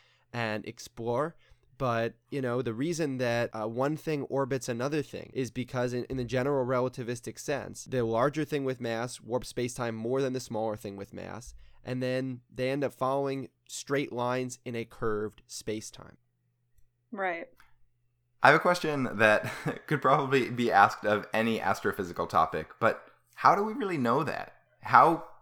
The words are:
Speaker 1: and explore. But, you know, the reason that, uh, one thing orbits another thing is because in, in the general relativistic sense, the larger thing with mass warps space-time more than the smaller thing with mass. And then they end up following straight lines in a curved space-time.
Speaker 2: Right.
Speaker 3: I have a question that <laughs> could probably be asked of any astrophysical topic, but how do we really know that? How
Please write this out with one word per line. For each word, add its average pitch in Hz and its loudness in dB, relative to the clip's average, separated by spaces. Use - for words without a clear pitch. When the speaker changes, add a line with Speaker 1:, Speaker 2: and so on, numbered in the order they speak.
Speaker 1:
and 110 -6
explore. 120 -6
But, 117 -2
you 143 -4
know, 123 -2
the 117 -2
reason 147 -2
that, 120 0
uh, 110 -4
one 131 -2
thing 151 -4
orbits 135 -2
another 139 -2
thing - -10
is 123 -4
because 123 -4
in, 123 -4
in 131 -8
the 127 -4
general 127 0
relativistic 123 -4
sense, 104 -8
the 123 -2
larger 135 2
thing 143 -4
with 131 -2
mass 117 -4
warps 123 -6
space-time 123 -4
more 120 -2
than 131 0
the 127 -4
smaller 110 -4
thing 101 -10
with 98 -14
mass. 92 -12
And 127 -6
then 127 -2
they 131 -2
end 139 0
up 117 -2
following 135 -2
straight - -4
lines 123 -2
in 120 -8
a 117 -6
curved 107 -4
space-time. - -10
Speaker 2:
Right. 185 -4
Speaker 3:
I 123 10
have 147 10
a - 6
question 156 2
that 107 6
<laughs> - -6
could 143 0
probably 135 4
be 120 0
asked 101 6
of 104 2
any 113 2
astrophysical 92 -2
topic, 80 0
but 110 2
how 147 6
do 202 0
we 220 -4
really 196 -4
know 127 2
that? - -6
How 151 8